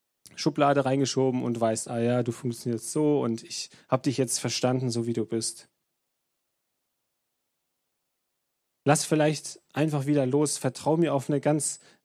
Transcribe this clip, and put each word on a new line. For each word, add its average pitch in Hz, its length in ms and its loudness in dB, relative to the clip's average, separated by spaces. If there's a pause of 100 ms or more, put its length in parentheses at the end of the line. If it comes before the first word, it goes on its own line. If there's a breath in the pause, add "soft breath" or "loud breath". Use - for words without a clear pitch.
(360)
Schublade 143 480 2
reingeschoben 131 580 0
und 117 180 -2
weißt, 113 280 0
ah 120 120 -4
ja, 120 220 2
du 117 100 -2
funktionierst 117 600 -6
so 147 300 2
und 117 200 -2
ich - 280 -12 (180 soft breath)
hab 131 160 0
dich 135 120 0
jetzt 131 220 0
verstanden, 127 520 -2
so 117 160 -2
wie 117 60 -2
du 113 140 -2
bist?“ - 420 -6 (3250)
Lass 151 200 4
vielleicht 156 560 0 (120)
einfach 143 340 0
wieder 143 180 4
los, 143 320 2
vertrau 139 400 0
mir 160 180 2
auf 131 140 -2
eine 143 120 0
ganz 147 400 0 (240 soft breath)